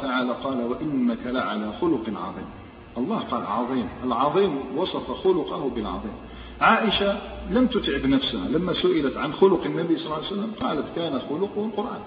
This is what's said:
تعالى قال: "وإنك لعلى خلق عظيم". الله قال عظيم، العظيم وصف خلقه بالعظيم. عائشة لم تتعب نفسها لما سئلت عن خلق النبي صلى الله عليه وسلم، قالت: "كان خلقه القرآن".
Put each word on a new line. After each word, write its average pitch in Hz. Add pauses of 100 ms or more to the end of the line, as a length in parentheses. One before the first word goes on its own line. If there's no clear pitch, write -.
تعالى 127
قال: 131
"وإنك 120
لعلى 107
خلق 160
عظيم". 95 (520)
الله 175
قال 113
عظيم، 117 (160)
العظيم 143 (180)
وصف 139
خلقه 160
بالعظيم. 104 (480)
عائشة 202 (320)
لم 240
تتعب 147
نفسها 127
لما 165
سئلت 156
عن 139
خلق 190
النبي 156
صلى -
الله 156
عليه 156
وسلم، 190
قالت: 131 (120)
"كان 160
خلقه 196
القرآن". 214